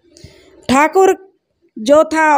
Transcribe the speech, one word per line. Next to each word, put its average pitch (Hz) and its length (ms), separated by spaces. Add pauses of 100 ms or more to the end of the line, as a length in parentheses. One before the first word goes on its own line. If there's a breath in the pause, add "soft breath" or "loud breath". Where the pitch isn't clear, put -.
(680 soft breath)
ठाकुर 311 480 (600)
जो 277 300
था 311 320